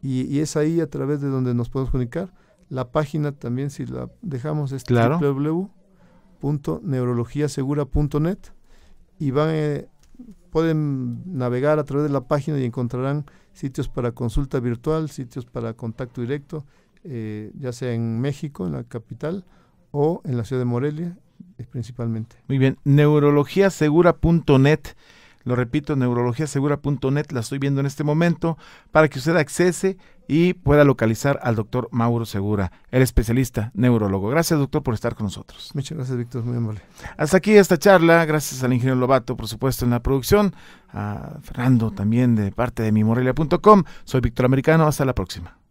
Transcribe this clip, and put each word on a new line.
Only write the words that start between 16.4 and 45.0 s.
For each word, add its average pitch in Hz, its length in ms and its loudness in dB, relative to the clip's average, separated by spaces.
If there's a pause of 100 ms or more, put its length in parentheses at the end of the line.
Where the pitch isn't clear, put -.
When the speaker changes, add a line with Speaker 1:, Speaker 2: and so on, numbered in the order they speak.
Speaker 1:
eh, 107 520 -10
ya 127 140 -8
sea 120 220 -6
en 113 260 -2
México, 143 460 -6
en 160 80 -6
la 127 100 -8
capital, 147 640 -10 (460)
o 156 340 -2
en 139 100 -4
la 120 80 -4
ciudad 127 160 -4
de 123 60 -2
Morelia, 151 520 -4 (400)
eh, 113 120 -16
principalmente. 117 680 -8 (140)
Speaker 2:
Muy 139 80 0
bien, 135 260 2
neurologiasegura 147 1300 4
punto 160 420 4
net. 147 380 2 (480)
Lo 123 100 0
repito, 139 420 -2
neurologiasegura 135 840 0
punto 135 300 -2
net, 147 220 -2
la 123 80 -4
estoy 139 180 -6
viendo 139 220 0
en 139 40 0
este 139 180 -6
momento, 160 540 0 (340)
para 156 180 6
que 139 100 -8
usted 156 160 0
accese 180 640 0 (280)
y 165 280 2
pueda 143 320 6
localizar 131 580 2
al 120 120 0
doctor 110 360 -4
Mauro 117 340 0
Segura, 101 460 -2 (200)
el 127 100 4
especialista 120 720 0
neurólogo. 104 560 2
Gracias, 160 280 0
doctor, 143 260 -2
por 120 100 -2
estar 110 220 -4
con 107 100 -6
nosotros. - 480 -12
Speaker 1:
Muchas 156 240 -8
gracias, 127 200 -6
Víctor, 120 280 -8
muy 120 100 -4
amable. 107 240 -4 (380)
Speaker 2:
Hasta 156 180 0
aquí 202 160 4
esta 196 260 8
charla, 170 460 6
gracias 151 400 -2
al 127 80 2
ingeniero 127 260 2
Lobato, 127 380 0
por - 140 -10
supuesto, 123 340 -4
en 123 80 2
la 120 100 0
producción, 139 540 2 (380)
a 104 480 -8
Fernando 120 500 2
también 113 440 2
de 101 180 0
parte 120 280 -2
de 110 120 2
mi 107 100 4
morelia 127 320 2
punto 160 260 0
com. 208 220 8 (220)
Soy 131 160 0
Víctor 123 240 0
Americano, 151 420 4
hasta 151 160 0